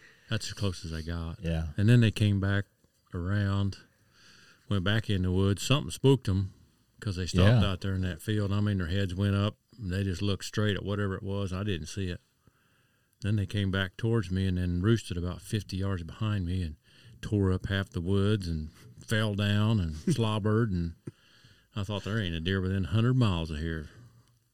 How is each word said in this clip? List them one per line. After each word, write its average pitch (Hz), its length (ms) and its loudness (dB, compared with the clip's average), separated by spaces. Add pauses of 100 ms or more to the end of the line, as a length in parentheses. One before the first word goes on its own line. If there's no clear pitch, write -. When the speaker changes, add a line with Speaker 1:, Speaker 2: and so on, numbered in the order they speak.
(300)
Speaker 1:
that's 110 160 -4
as - 80 -10
close 98 280 -4
as 82 120 -8
I 80 80 -6
got. 82 400 -8
Speaker 2:
Yeah. 82 240 -2 (100)
Speaker 1:
And 98 140 2
then 123 100 10
they 110 120 6
came 101 280 2
back 98 240 0 (480)
around, 98 640 -2 (920)
went 101 160 0
back 104 280 0
in 95 140 2
the 92 80 2
woods. 98 300 2
Something - 280 0
spooked 135 360 2
'em 95 280 0 (460)
'cause 98 160 -6
they 90 100 -4
stopped 101 360 8
Speaker 2:
Yeah. 101 80 2
Speaker 1:
out 90 120 -6
there 98 120 -4
in 95 80 -2
that 92 200 -6
field. 104 280 -2
I 101 120 0
mean, 104 160 0
their 90 80 -2
heads 92 280 -2
went 98 200 2
up, 101 240 0 (200)
and 98 120 -6
they 95 140 -2
just 95 180 -2
looked 101 240 -2
straight 104 280 0
at 87 120 -6
whatever 101 300 -2
it - 60 -10
was. 98 300 -4
I 92 120 -4
didn't 85 240 -4
see 98 200 -6
it. 87 140 -8 (1000)
Then 104 160 0
they 101 80 0
came 98 260 -2
back 95 280 0
towards 113 320 0
me 95 160 2
and 95 100 0
then 90 240 0
roosted 104 380 2
about 87 240 -6
fifty - 340 -6
yards 95 280 -4
behind 101 420 -4
me 92 160 -2
and 78 140 -6 (440)
tore 95 320 2
up 92 140 -2
half 98 240 -2
the 92 100 -4
woods 98 480 2
and 78 220 -4 (340)
fell 107 300 0
down 104 460 2
and 80 160 -2
<laughs> 151 200 0
slobbered. 110 540 2
And 85 240 -2 (840)
I 104 80 -4
thought, 101 200 -6
"There 104 160 -4
ain't 87 160 -4
a 80 40 -4
deer 95 220 0
within 95 240 0
a - 20 -8
hundred 113 300 2
miles 85 320 2
of 78 80 -4
here." 80 320 -6 (640)